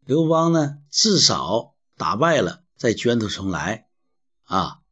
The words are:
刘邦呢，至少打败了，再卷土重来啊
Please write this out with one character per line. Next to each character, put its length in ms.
刘 260
邦 260
呢， 260
至 300
少 560
打 200
败 240
了， 240
再 180
卷 260
土 80
重 220
来 360
啊 360